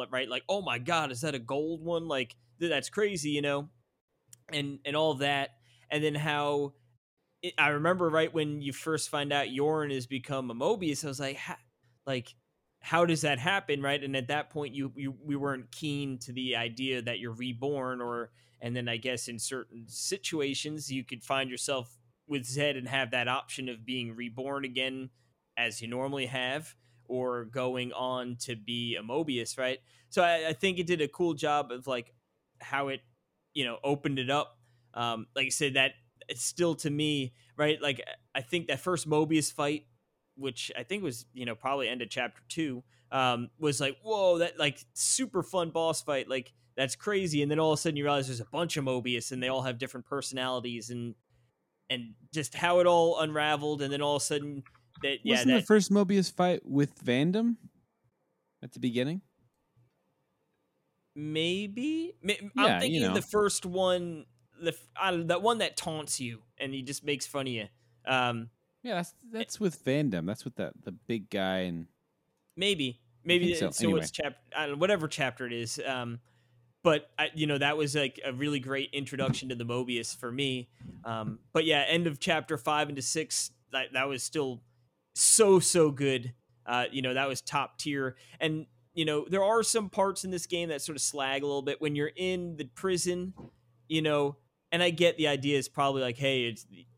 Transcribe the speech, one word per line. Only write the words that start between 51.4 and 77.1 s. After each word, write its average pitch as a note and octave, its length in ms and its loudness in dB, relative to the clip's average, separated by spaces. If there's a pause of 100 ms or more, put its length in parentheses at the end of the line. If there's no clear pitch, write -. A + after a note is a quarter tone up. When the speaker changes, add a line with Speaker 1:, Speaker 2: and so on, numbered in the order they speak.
Speaker 1:
and A#2+ 240 -6 (200)
just D3+ 200 -4
how F3 260 6
it F3+ 60 8
all E3+ 340 6
unraveled. D3+ 640 0
And C#3 120 -2
then C#3+ 80 -2
all D3 160 2
of C3+ 40 -2
a - 40 -2
sudden C#3+ 380 -4 (400)
that, C#3 200 0
yeah, A3 120 4
Speaker 2:
Wasn't B3+ 180 6
Speaker 1:
that A3+ 80 6
Speaker 2:
the - 40 -2
first G#3+ 240 6
Mobius G3 440 6
fight F3+ 320 2
with C#3 360 0
Vandam F3+ 540 4 (1080)
at A#2+ 120 -14
the B2 80 -16
beginning? B2+ 400 0 (1900)
Speaker 1:
Maybe. G3+ 1080 -2
Ma-, G3+ 200 0
I'm G3+ 120 -12
Speaker 2:
Yeah, G3+ 260 4
you - 0 -
Speaker 1:
thinking E3 280 2
Speaker 2:
know. F#3 60 2
Speaker 1:
the F3+ 80 2
first G#3 440 2
one, F3+ 600 0 (360)
the E3 80 -2
f-, - 260 -6
I F#3+ 160 0
don't, E3+ 160 0
that F3 140 2
one A#3 180 4
that F#3 180 -2
taunts D#3 420 -4
you A#2 240 -6 (140)
and C3+ 160 -4
he C3+ 100 -6
just C#3 200 -8
makes D3 240 -2
fun C#3 200 -4
of B2+ 60 -4
you. G#2+ 140 -6 (380)
Um, B2 440 0 (340)
Speaker 2:
Yeah, A#3 120 -4
that's, F3 180 -4 (100)
Speaker 1:
eh, A3+ 160 -10
Speaker 2:
that's - 200 -8
with F#3 240 -2
Vandam. C3 420 2
That's G2+ 200 -6
with - 100 -10
the, F2+ 160 -4 (120)
the G2+ 80 -8
big G#2+ 380 -6
guy F#2+ 300 0
and F2 280 -4 (720)
Speaker 1:
Maybe. E3 440 0
Speaker 2:
I - 260 -20
Speaker 1:
Maybe F3 180 6
Speaker 2:
think F3 120 2
so. - 100 2
Speaker 1:
it's, - 120 -6
so A3 60 0
Speaker 2:
Anyway. F#2+ 160 4
Speaker 1:
it's - 100 -4
chap-, - 280 -6 (160)
I D3+ 120 0
don't C#3+ 80 -4
know, - 20 -4
whatever F3 300 2
chapter C3 380 -2
it A#2+ 80 -4
is. A#2 320 -4
Um, A#2+ 340 -4 (640)
but D#3 360 4